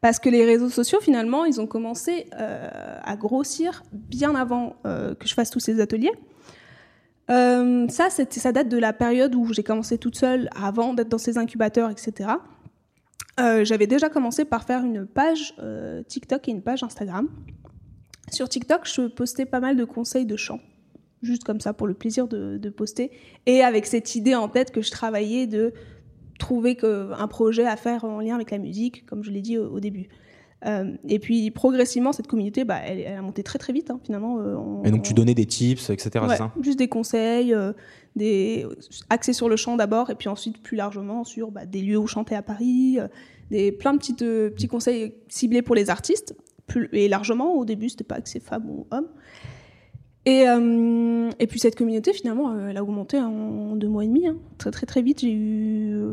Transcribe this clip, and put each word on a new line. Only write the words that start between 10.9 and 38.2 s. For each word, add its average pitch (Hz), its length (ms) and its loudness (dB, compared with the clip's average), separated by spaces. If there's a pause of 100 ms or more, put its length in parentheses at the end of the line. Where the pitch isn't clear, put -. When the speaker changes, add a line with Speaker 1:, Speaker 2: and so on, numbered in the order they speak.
Speaker 1:
d'être 233 160 0
dans 226 80 0
ces 226 200 -2
incubateurs, 226 520 0
et 208 80 -8
cetera. 220 420 -4 (1040)
Euh, 226 240 6
j'avais 214 220 4
déjà 277 220 4
commencé 277 360 0
par 233 180 -2
faire 254 220 -2
une 214 200 -2
page, 302 540 0
euh, - 440 -8
TikTok - 440 -6
et 247 40 -4
une 202 100 -6
page 254 200 -4
Instagram. 208 460 -6 (1040)
Sur 254 180 -4
TikTok, 302 360 0
je 247 220 -2
postais 247 380 -4
pas 262 140 -2
mal 262 160 2
de 247 80 2
conseils 240 420 -2
de 208 120 -4
chant, - 220 -8 (640)
juste 240 220 -2
comme 214 160 -2
ça, 208 140 -4
pour 214 140 -4
le 190 60 0
plaisir 233 340 -2
de, 202 300 -6
de 202 120 -6
poster, 214 420 -6 (340)
et 254 180 8
avec 220 220 4
cette 226 300 -2
idée 233 200 4
en 220 120 0
tête 254 240 2
que 220 100 -2
je 214 100 -4
travaillais 220 540 -2
de 220 280 0 (680)
trouver 247 360 0
que, 202 420 0
un 214 100 -4
projet 226 380 2
à 220 100 0
faire 233 300 -4
en 214 160 -6
lien 226 140 -2
avec 233 140 -6
la 202 100 -6
musique, 208 460 -6
comme 208 180 -10
je 214 80 -10
l'ai 196 100 -6
dit 233 160 -4
au, 214 180 -4
au 202 40 -4
début. 202 280 -8 (580)
Euh, 202 280 -2 (140)
et 208 120 2
puis, 220 320 0
progressivement, 254 640 2
cette - 140 -8
communauté, 214 380 -2
bah, 196 200 -2
elle, 185 140 -6
elle 196 180 -8
a 190 40 -10
monté 196 220 -8
très, - 160 -8
très - 140 -6
vite, 285 180 -4
hein, 247 140 -8
finalement, 226 340 -4
euh, 202 160 -4
on, 202 280 -6
Speaker 2:
Et 202 80 6
donc, 107 120 4
tu - 80 -2
Speaker 1:
on 107 40 2
Speaker 2:
donnais 117 180 6
des 117 120 4
tips, 123 440 0
et 98 80 0
cetera, 113 300 -2
Speaker 1:
Ouais, 240 60 4
Speaker 2:
c'est - 60 2
ça ? 110 220 -4
Speaker 1:
juste 262 180 0
des 254 80 2
conseils, 233 680 0
euh, 208 200 0 (420)
des... 208 500 0 (440)